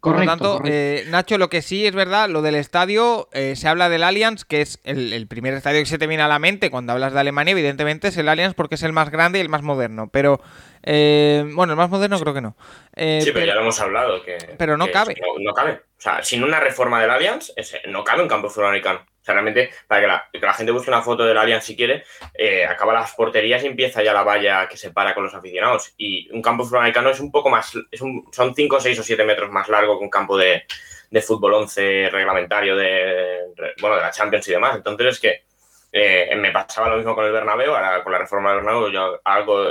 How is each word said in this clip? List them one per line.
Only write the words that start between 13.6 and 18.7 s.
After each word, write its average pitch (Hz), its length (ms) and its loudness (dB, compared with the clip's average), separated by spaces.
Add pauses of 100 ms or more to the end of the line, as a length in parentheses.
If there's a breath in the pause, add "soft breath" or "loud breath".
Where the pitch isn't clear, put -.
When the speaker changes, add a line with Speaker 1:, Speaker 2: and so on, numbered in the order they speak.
Speaker 3:
hemos 110 180 0
hablado, 101 420 -2
que, 87 160 -10 (180)
Speaker 1:
pero 156 200 0
no 170 100 0
Speaker 3:
que 180 60 -4
Speaker 1:
cabe. 208 280 0
Speaker 3:
no, 90 240 -4
no 101 80 -2
cabe. - 200 0
O - 280 -14
sea, - 220 -2
sin 120 220 -2
una 156 160 2
reforma 123 400 0
del 113 100 4
Allianz, 190 460 0
ese, - 320 -10
no 98 160 -6
cabe 123 180 2
un 160 60 0
campo 104 180 0
de 104 80 -8
fútbol 101 140 0
americano. 95 320 -2